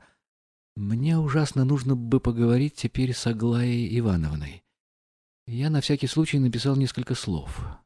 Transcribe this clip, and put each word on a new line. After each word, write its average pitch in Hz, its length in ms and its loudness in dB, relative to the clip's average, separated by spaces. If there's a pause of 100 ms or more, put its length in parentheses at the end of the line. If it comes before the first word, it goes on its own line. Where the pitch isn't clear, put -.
(760)
Мне 117 420 0
ужасно 143 480 0
нужно 135 300 0
бы 120 240 2
поговорить 120 560 2
теперь 127 380 -2
с - 120 -8
Аглаей 117 760 0
Ивановной». 78 640 0 (840)
Я 123 220 -2
на 151 100 2
всякий 139 280 0
случай 156 320 0
написал 127 360 2
несколько 127 400 -2
слов. - 460 -6 (240)